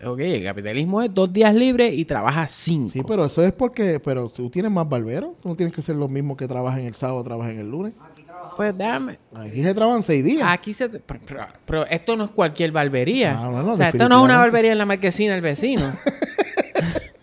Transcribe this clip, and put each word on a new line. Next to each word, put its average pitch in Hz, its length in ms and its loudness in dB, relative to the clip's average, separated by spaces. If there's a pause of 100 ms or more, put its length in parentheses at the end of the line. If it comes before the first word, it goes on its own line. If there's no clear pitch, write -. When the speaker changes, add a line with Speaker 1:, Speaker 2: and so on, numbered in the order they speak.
Speaker 1:
Ok, 123 140 -6
el 151 240 -2
capitalismo 110 580 -4
es 233 120 -4
dos 190 200 0
días 214 200 6
libres 240 400 4
y 156 120 -2
trabajas 135 460 -2
cinco. 147 420 -2
Speaker 2:
Sí, 131 120 -4
pero 196 200 0
eso 160 180 2
es 190 80 4
porque, 202 480 -2
pero 127 300 -4
tú 123 200 -8
tienes 190 220 -2
más 170 160 0
barberos. 135 440 -4 (100)
Tú 185 80 -8
no 170 60 -4
tienes 170 200 -2
que 160 60 -6
ser 156 160 -4
los 143 120 -2
mismos 139 280 -4
que 131 100 -6
trabajan 127 340 -4
el 120 140 -8
sábado, 127 300 -4
trabajan 117 340 -8
el 104 100 -10
lunes. 185 220 -8 (640)
Speaker 1:
Pues 208 220 -2
déjame. 254 420 -6 (160)
Speaker 2:
Aquí 110 260 -8
se 185 120 2
trabajan 220 280 2
seis 147 220 0
días. 247 260 2
Speaker 1:
Aquí 180 240 -2
se, 247 160 -4
pero, 160 380 -14
pero, 135 140 -12 (240)
pero 156 220 -2
esto 165 280 -2
no 220 80 -2
es 208 80 -6
cualquier 165 400 0
barbería. 147 680 2
Speaker 2:
Ah, 117 120 -4
bueno, 143 240 0
Speaker 1:
O - 20 0
sea, 180 140 4
esto 139 80 2 (120)
no 247 80 10
es 254 60 10
una 254 120 8
Speaker 2:
definitivamente. 247 40 8 (120)
Speaker 1:
barbería 226 200 4
en 214 60 2
la 208 80 0
marquesina 196 480 0
del 180 80 -2
vecino. 170 420 0
Speaker 2:
<laughs> 135 180 -6 (1200)